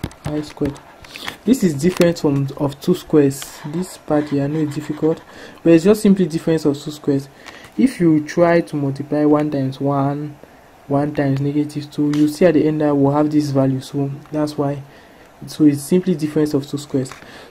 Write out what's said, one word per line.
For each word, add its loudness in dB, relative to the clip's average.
I -4
squared. -6
This 2
is 2
different 2
from 0
of -4
two 0
squares. 2
This -6
part -2
here, -2
I -2
know -4
it's -4
difficult, -4
but 6
it's 6
just 4
simply 4
difference -2
of 2
two -10
squares. -2
If 0
you 4
try 2
to -8
multiply -2
one 4
times -4
one, -2
one -2
times 0
negative -4
two, -2
you 4
see 0
at 6
the 4
end 0
that 2
we'll 4
have 2
this 0
value. 0
So -6
that's -4
why. -4
So -2
it's 4
simply 0
difference -2
of -4
two -8
squares. -6